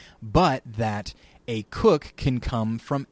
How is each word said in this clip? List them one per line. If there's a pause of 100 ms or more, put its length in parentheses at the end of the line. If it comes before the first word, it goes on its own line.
(220)
But
that (340)
a
cook
can
come
from